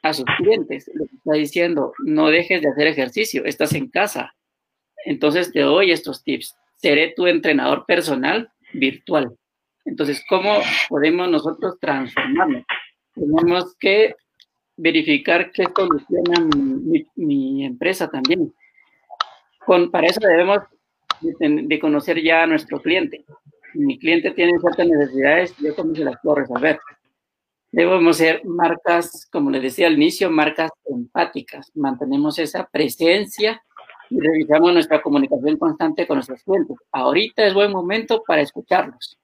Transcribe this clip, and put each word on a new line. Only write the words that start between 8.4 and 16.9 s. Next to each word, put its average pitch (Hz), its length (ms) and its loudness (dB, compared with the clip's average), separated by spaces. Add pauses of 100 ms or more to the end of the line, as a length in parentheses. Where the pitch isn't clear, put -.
virtual. 135 600 -2 (520)
Entonces, 143 420 -4
¿cómo 202 300 2 (320)
podemos 170 400 2
nosotros 170 500 -2
transformarnos? 135 840 -2 (500)
Tenemos 175 640 0
que 202 360 2 (600)
verificar 160 760 2
qué 190 120 -2 (100)
soluciona 175 680 0
mi, 143 340 0
mi, 156 400 -2